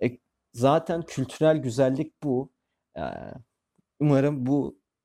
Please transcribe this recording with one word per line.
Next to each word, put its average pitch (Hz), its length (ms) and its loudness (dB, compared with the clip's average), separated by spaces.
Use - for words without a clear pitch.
E, 120 160 -2
zaten 160 500 2
kültürel 156 540 0
güzellik 135 640 -2
bu. 135 300 -4
E, 82 60 -10
umarım 143 460 2
bu 139 320 -2